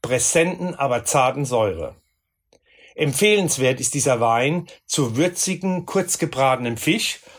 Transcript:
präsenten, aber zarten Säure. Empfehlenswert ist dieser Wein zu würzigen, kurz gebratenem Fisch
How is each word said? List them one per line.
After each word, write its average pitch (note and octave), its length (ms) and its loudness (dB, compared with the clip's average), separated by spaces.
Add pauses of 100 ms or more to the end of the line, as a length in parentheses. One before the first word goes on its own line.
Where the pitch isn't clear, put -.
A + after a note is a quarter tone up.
präsenten, E3+ 720 0
aber B2 320 -2
zarten C3+ 400 0
Säure. G#2 500 -2 (960)
Empfehlenswert D#3 840 2
ist - 140 -4
dieser C3+ 260 2
Wein B2 460 2 (180)
zu A#2 320 -2
würzigen, F3+ 720 -2
kurz F#3 320 -2
gebratenem B2+ 580 0
Fisch - 440 -2 (180)